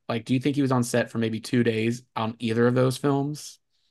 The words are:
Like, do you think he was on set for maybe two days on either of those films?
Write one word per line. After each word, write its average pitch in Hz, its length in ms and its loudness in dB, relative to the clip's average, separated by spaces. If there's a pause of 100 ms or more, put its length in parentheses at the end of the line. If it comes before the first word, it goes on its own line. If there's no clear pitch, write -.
Like, 117 160 -6
do 123 80 0
you 131 60 2
think 139 160 0
he 143 60 0
was 135 100 2
on 127 120 2
set 117 260 0
for - 80 -8
maybe 110 220 -2
two 120 240 0
days 117 400 0 (120)
on 113 240 -4
either 117 280 2
of 123 80 2
those 131 220 2
films? 143 600 -2 (320)